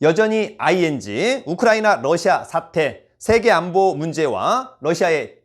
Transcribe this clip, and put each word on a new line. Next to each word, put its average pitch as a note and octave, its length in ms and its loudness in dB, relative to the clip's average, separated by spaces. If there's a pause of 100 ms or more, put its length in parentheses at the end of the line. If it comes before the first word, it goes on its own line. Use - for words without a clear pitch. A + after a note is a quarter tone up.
여전히 G#3+ 560 0
아이엔지, D#3 880 -2
우크라이나, G#3+ 520 2
러시아 D3+ 480 0
사태, D#3+ 580 -4 (160)
세계 A#3 320 2
안보 F3+ 440 2
문제와 D#3 840 -2
러시아의 D#3+ 640 -2